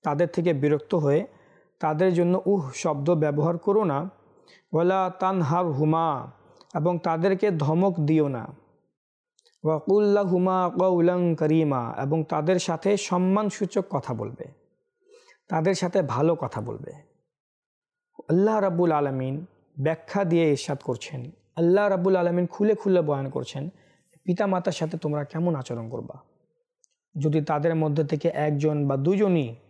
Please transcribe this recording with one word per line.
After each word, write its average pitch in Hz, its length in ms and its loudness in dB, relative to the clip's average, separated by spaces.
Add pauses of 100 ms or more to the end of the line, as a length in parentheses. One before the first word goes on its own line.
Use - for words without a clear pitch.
তাদের 156 240 0
থেকে 170 260 0
বিরক্ত 147 420 0
হয়ে 151 320 2 (520)
তাদের 165 340 0
জন্য 175 320 2
উহ 180 280 0
শব্দ 151 420 -2
ব্যবহার 151 420 0
করো 202 260 2
না, 160 260 -2 (640)
ওয়ালা 185 460 2
তানহারহুমা, 160 1120 0 (440)
এবং 170 220 0
তাদেরকে 185 540 0
ধমক 170 480 2
দিও 151 280 2
না, 123 360 -8 (1000)
ওয়া 156 160 0
কুল 202 240 2
লাহুমা 185 760 2
কাওলান 175 560 4
কারীমা, 147 640 0
এবং 151 260 -2
তাদের 160 360 0
সাথে 190 380 -2
সম্মানসূচক 190 920 0
কথা - 240 -4
বলবে, 110 320 -8 (1040)
তাদের 165 260 0
সাথে 185 280 0
ভালো 143 340 0
কথা 120 260 -8
বলবে। - 520 -12 (1160)
আল্লাহ 202 300 2
রাব্বুল 175 320 2
আলামিন 139 540 -2 (340)
ব্যাখ্যা 160 440 -2
দিয়ে 165 260 2
ইরশাদ 139 340 -2
করছেন, 127 480 -8 (240)
আল্লাহ 180 320 4
রাব্বুল 190 280 2
আলামিন 175 320 0
খুলে 208 280 0
খুলে 185 260 2
বয়ান 139 280 -2
করছেন, 139 400 -8 (540)
পিতা 180 240 0
মাতার 185 260 0
সাথে 165 240 -6
তোমরা 147 260 -4
কেমন 165 320 -2
আচরণ 117 340 -8
করবা। - 340 -12 (960)
যদি 151 220 2
তাদের 151 340 0
মধ্যে 156 280 0
থেকে 147 240 -2
একজন 151 600 0
বা 135 100 0
দুজনই 165 580 2 (140)